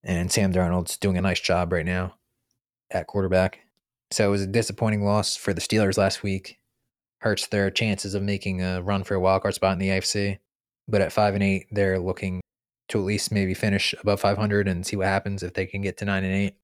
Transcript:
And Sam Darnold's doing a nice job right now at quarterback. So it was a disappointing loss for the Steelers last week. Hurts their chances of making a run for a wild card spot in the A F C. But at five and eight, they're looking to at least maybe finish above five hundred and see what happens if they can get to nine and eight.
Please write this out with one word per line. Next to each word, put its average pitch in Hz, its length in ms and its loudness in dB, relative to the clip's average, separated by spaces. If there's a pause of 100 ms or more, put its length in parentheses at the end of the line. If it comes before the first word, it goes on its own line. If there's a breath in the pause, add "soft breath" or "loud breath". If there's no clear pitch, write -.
And 90 280 -2
Sam 98 200 2
Darnold's 90 460 0
doing 95 200 0
a 90 40 0
nice 92 180 0
job 87 320 0
right 85 140 0
now 92 300 -4 (760)
at 90 180 -4
quarterback. 92 520 2 (520)
So 107 160 2
it 101 40 4
was 101 100 2
a 95 60 -2
disappointing 107 580 0
loss 101 320 2
for - 160 -2
the - 80 -4
Steelers 104 360 2
last 98 240 2
week. 95 360 -6 (640)
Hurts - 280 -2
their 98 240 0
chances 101 420 -2
of 101 100 -2
making 98 380 -2
a 92 200 -2
run 98 220 -2
for - 100 -4
a 95 60 2
wild 95 240 4
card 101 100 0
spot 95 200 2
in 90 60 -2
the 95 120 0
A 95 60 2
F 95 80 -2
C. 101 340 -2 (480)
But 104 140 2
at 90 120 0
five 104 220 2
and 101 80 2
eight, 98 280 0
they're 95 280 2
looking 92 420 -4 (480)
to 110 100 0
at 95 60 -2
least 107 260 -2
maybe 98 220 2
finish 98 480 0
above 101 180 2
five 98 180 2
hundred 101 300 2
and 87 180 -2
see 104 120 -4
what 95 100 0
happens 98 360 -2
if 87 100 -8
they 95 120 -4
can 98 160 -8
get 95 160 -4
to 104 80 -6
nine 95 200 0
and 95 80 0
eight. 98 300 0